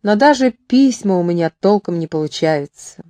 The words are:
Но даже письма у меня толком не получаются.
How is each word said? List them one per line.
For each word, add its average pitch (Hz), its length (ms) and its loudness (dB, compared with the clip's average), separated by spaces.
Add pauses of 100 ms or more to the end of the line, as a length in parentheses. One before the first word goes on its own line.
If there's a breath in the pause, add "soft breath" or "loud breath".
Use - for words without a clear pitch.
Но 208 120 0
даже 262 360 2
письма 247 640 0
у 175 60 0
меня 170 360 -2
толком 190 400 0
не 160 80 -6
получаются. 156 1040 -4